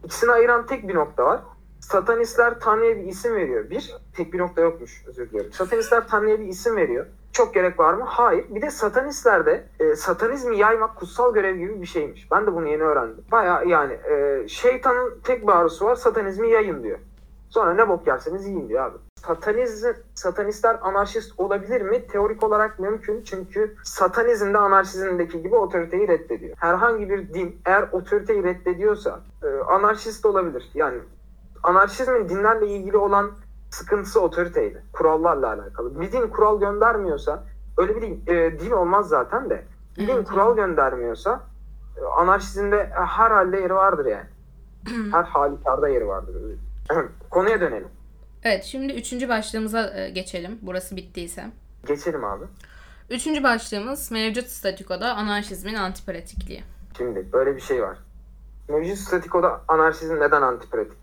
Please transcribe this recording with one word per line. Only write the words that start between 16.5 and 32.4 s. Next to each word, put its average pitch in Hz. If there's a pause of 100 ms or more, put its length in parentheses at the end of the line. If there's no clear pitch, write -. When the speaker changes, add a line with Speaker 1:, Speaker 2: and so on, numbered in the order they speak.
Speaker 1:
diyor. 98 (500)
Sonra 180
ne 214
bok 170
yerseniz 160
yiyin 185
diyor 135
abi. - (180)
Satanizm, 220 (220)
satanistler 208
anarşist 196
olabilir 196
mi? 226
Teorik 208
olarak 214
mümkün. 214
Çünkü 196
satanizm 202
de 208
anarşizmdeki 190
gibi 190
otoriteyi 185
reddediyor. -
Herhangi 202
bir 196
din 175
eğer 190
otoriteyi 196
reddediyorsa, 180 (240)
e, 151
anarşist 208
olabilir. 180
Yani 139 (640)
anarşizmin 202
dinlerle 208